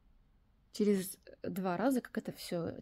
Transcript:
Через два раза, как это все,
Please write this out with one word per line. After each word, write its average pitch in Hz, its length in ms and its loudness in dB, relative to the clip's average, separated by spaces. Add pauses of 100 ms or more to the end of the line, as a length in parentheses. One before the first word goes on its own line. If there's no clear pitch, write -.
(720)
Через 196 460 2 (240)
два 185 340 -2
раза, 247 240 2
как - 160 -6
это - 140 -6
все, - 520 -4